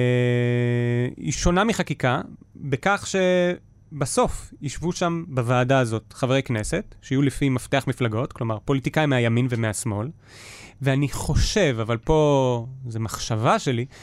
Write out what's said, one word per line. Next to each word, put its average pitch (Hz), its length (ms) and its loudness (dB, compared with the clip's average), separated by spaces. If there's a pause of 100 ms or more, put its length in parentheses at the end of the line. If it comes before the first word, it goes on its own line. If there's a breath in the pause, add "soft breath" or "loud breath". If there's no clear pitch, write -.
(1160)
היא 156 140 -4
שונה 180 320 2
מחקיקה 156 580 0 (340)
בכך 165 520 -2
שבסוף 180 1500 0
ישבו 151 300 -4
שם 170 360 -2
בוועדה 127 520 2
הזאת 113 340 -2
חברי 131 300 0
כנסת, 120 580 -4
שיהיו 135 200 0
לפי 139 280 0
מפתח 131 380 0
מפלגות, 120 460 -2
כלומר 113 320 -4
פוליטיקאים 143 440 0
מהימין 120 400 2
ומהשמאל, 113 580 -2 (760 loud breath)
ואני 135 280 2
חושב, 151 720 2
אבל 113 160 -2
פה 156 220 2 (680)
זה 113 120 -6
מחשבה 113 600 0
שלי, 123 260 -2 (180 loud breath)